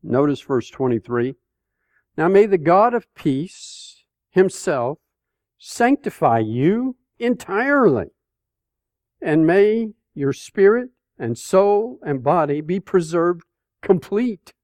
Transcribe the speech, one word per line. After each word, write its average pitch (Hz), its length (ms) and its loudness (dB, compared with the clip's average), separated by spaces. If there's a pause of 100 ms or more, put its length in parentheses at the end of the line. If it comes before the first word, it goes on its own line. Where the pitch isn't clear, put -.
Notice 131 360 0
verse 123 300 -4
twenty-three. 123 640 -4 (800)
"Now 160 120 0
may 196 180 6
the 196 120 0
God 190 360 2
of - 220 -6
peace - 880 -8 (260)
himself 156 720 0 (580)
sanctify 208 800 0
you 160 580 -2 (220)
entirely, 240 920 0 (1080)
and 160 240 0
may 208 500 2 (200)
your 139 180 -4
spirit 220 580 0 (280)
and 147 200 -6
soul 208 640 0
and 139 200 -4
body 147 380 0
be 160 180 -6
preserved 175 640 -2 (380)
complete 208 720 -4 (100)